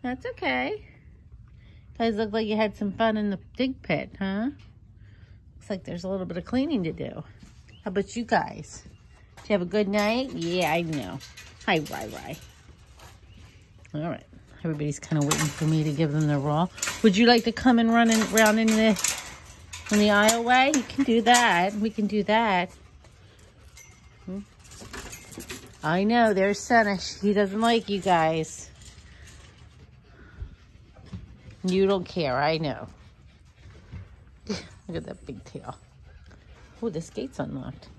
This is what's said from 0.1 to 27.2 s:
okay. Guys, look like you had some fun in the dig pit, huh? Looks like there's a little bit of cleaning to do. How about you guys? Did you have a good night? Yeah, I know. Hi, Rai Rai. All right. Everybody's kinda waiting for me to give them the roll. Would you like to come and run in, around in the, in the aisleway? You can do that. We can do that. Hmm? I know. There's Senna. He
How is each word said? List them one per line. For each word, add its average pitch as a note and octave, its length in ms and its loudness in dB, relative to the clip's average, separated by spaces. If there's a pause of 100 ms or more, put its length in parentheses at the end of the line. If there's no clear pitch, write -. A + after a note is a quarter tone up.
okay. D#4+ 600 -4 (1120)
Guys, A3+ 180 0
look G#3+ 160 -2
like A3 140 -2
you G#3+ 100 -2
had G#3+ 200 0
some G3+ 160 -4
fun A3 240 0
in G#3 140 -2
the F#3+ 80 -4 (180)
dig C4 260 -4
pit, - 360 -4
huh? G3 320 -4 (1040)
Looks - 140 -20
like F#3+ 140 -8
there's E3+ 200 -10
a F#3+ 40 -6
little F#3 180 -4
bit F3 100 -8
of F3 80 -8
cleaning C4 400 -2
to D#3+ 80 -4
do. - 320 -10 (600)
How - 40 -6
about G3 280 -4
you A#3 80 -6
guys? - 600 -4 (520)
Did - 140 -20
you - 40 4
have F#3 80 0
a F3+ 40 -2
good G3 220 0
night? G#3+ 440 0
Yeah, E3+ 400 -2
I E3+ 100 0
know. C#3 360 -6 (480)
Hi, F3 140 2 (100)
Rai G#2+ 180 -8
Rai. G#2 280 -12 (1600)
All D3+ 140 -6
right. - 160 -10 (400)
Everybody's D3 340 -4
kinda D3 260 -2
waiting D3 220 0
for D3+ 180 -4
me D#3 200 2
to D3+ 80 -2
give D3 200 0
them D3+ 140 0
the D3 120 2
roll. D3+ 320 0 (320)
Would G3+ 140 6
you A#3 100 6
like A#3 180 6
to A#3 80 -2
come A#3+ 260 4
and A3+ 140 4
run A#3 180 6
in, A3 100 4 (140)
around A3 240 6
in A3+ 80 2
the, A3 220 4 (1040)
in G#3 60 4
the G#3 100 6
aisleway? A#3 680 4
You B3+ 60 2
can - 220 -2
do A#3 180 4
that. G#3 520 4
We G#3+ 160 -2
can G#3 160 -2
do G#3 180 0
that. G#3 460 2 (1600)
Hmm? F#3+ 140 -10 (1400)
I E3+ 220 0
know. A3+ 300 4
There's G3+ 240 2
Senna. G#3+ 380 2
He - 360 -2